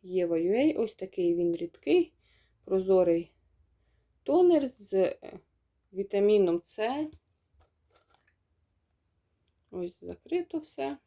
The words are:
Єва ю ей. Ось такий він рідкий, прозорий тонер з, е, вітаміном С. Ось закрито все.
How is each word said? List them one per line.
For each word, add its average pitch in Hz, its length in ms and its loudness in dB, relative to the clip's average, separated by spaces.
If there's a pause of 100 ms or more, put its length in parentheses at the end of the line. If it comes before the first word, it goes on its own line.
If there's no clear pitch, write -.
Єва 180 340 -2
ю 175 160 0
ей. 285 240 2
Ось 220 180 -4
такий 180 400 -2
він 170 200 0
рідкий, 302 580 -2 (520)
прозорий 185 680 2 (920)
тонер 320 440 4
з, - 260 -12
е, - 460 -2 (560)
вітаміном 196 680 2
С. 269 440 -6 (2750)
Ось 180 300 -10
закрито 330 560 -8
все. 285 500 -10